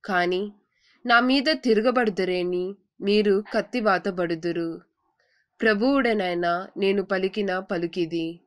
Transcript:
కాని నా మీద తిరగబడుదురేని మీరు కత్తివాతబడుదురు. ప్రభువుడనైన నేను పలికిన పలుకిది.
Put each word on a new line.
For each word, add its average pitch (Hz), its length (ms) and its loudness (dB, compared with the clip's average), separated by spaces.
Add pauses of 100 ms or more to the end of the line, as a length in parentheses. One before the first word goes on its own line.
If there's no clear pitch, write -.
కాని 185 480 -2 (540)
నా 240 140 6
మీద 262 300 2
తిరగబడుదురేని 202 1200 0 (260)
మీరు 208 440 2 (100)
కత్తివాతబడుదురు. 175 1300 -2 (800)
ప్రభువుడనైన 208 1040 2 (100)
నేను 196 260 2
పలికిన 190 560 -2
పలుకిది. 170 880 -4